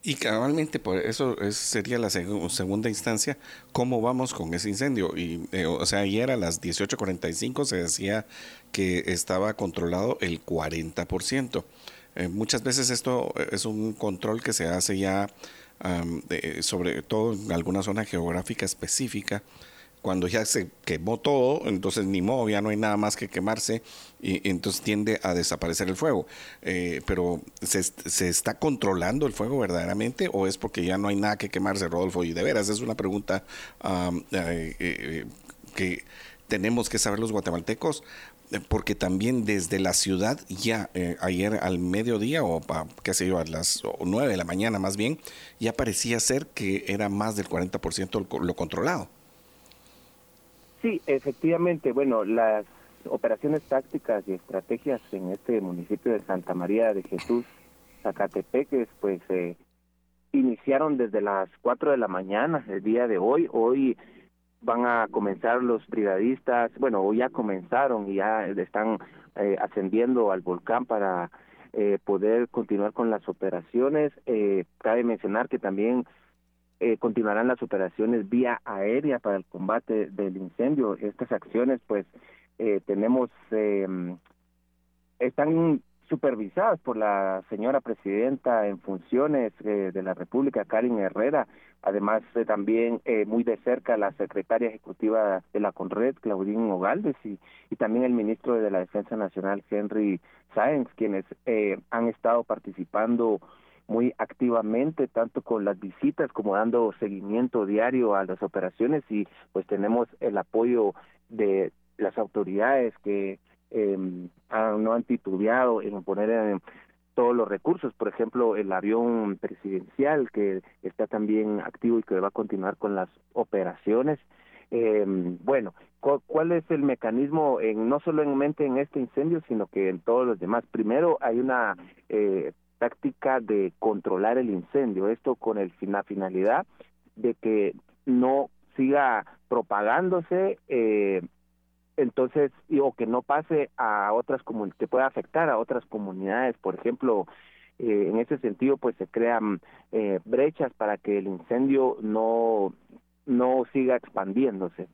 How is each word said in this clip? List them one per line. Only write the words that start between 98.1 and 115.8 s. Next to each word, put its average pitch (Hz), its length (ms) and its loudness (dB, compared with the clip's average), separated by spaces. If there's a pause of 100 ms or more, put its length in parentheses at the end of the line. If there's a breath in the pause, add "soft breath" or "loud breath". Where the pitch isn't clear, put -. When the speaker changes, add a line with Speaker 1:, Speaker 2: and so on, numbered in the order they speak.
Speaker 2:
ministro 113 420 0
de 107 160 2
la 95 80 2
Defensa 104 360 -4
Nacional, 98 540 -4
Henry 104 500 0 (360 soft breath)
Sáenz, 127 400 2
quienes, 101 300 -2 (200)
eh, 107 320 2 (140)
han 117 160 0
estado 117 360 0
participando 107 960 0 (480 loud breath)
muy 117 320 0
activamente, 120 880 0
tanto 117 320 -2
con 107 240 -2
las 101 120 0
visitas 135 540 -2
como 101 240 -2
dando 113 440 2
seguimiento 104 640 -2
diario 113 500 2
a 98 80 2
las 92 180 -6
operaciones, 104 680 -2
y 104 180 -2 (240 loud breath)
pues 95 160 -4
tenemos 110 400 2 (140)
el 107 160 0
apoyo 110 560 2 (340 loud breath)
de 101 460 0 (240)
las 98 200 -2
autoridades 110 760 0 (100)
que, 98 360 -2 (300 soft breath)
em, 92 600 -2 (200)
han, 110 340 0
no 113 100 2
han 117 100 0
titubeado 113 760 2